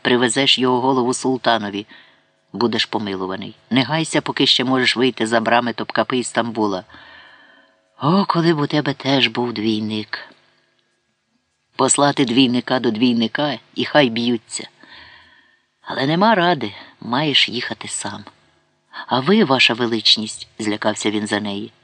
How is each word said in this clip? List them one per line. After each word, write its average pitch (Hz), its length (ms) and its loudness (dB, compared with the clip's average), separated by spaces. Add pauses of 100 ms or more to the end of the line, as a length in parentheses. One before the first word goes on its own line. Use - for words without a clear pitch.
Привезеш 123 580 2
його 127 220 2
голову 131 320 2
султанові, 110 720 -2 (680)
будеш 110 320 0
помилуваний. 95 720 -6 (140)
Не 127 140 2
гайся, 156 380 -2
поки 135 260 0
ще - 160 2
можеш 127 320 0
вийти 113 320 0
за 113 120 2
брами 117 340 2
Топкапи 113 440 -2
і 120 60 -2
Стамбула». 107 600 -2 (1200)
О, 185 240 2
коли 170 280 0
б 151 60 -2
у 143 80 0
тебе 147 260 0
теж 131 340 0
був 120 260 -2
двійник. 107 680 -4 (1600)
Послати 143 500 2
двійника 123 540 2
до 120 120 2
двійника, 117 640 0 (180)
і 120 100 -2
хай 143 240 4
б'ються. 117 580 -4 (1120)
Але 127 260 -4
нема 196 280 4
ради, 170 380 0 (280)
маєш 131 480 0
їхати 113 380 -8
сам. 104 380 -10 (840)
«А 120 120 0
ви, 196 240 4
ваша 131 300 2
величність», 110 760 -2 (120)
злякався 107 520 -2
він 104 160 -2
за 104 120 0
неї. 104 320 -8 (120)